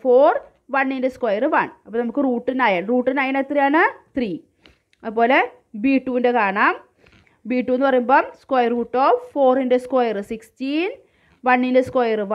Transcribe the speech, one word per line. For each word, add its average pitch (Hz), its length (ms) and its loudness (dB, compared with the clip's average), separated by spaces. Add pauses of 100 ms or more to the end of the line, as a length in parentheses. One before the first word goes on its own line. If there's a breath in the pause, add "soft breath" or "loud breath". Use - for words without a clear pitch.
ഫോർ, 262 280 6 (460)
one-ൻ്റെ 262 380 -2
സ്ക്വയർ 220 280 -2 (120)
വൺ. 202 120 0 (180)
അപ്പോൾ 214 180 -6
നമുക്ക് 233 240 -4
റൂട്ട് 247 260 -4 (100)
നയൻ, 190 180 0 (100)
റൂട്ട് 247 300 0
നയൻ 269 220 -2
എത്രയാണ്? 285 400 2 (340)
ത്രീ. 226 140 -4 (720 soft breath)
അതുപോലെ 233 360 2 (460)
ബി 269 80 2 (120)
ടുവിൻ്റെ 247 340 0
കാണാം. 214 360 0 (720 soft breath)
ബി 254 160 -2
ടു 254 120 -2
എന്ന് 277 120 0
പറയുമ്പം 262 360 2 (180)
square 247 320 0
root 233 200 -4 (120)
of 466 80 4 (180)
four-ൻ്റെ 254 500 2
സ്ക്വയർ 247 320 -2 (160)
സിക്സ്റ്റീൻ, 277 580 -6 (580 soft breath)
വണ്ണിൻ്റെ 254 420 2
സ്ക്വയർ 233 300 0 (160)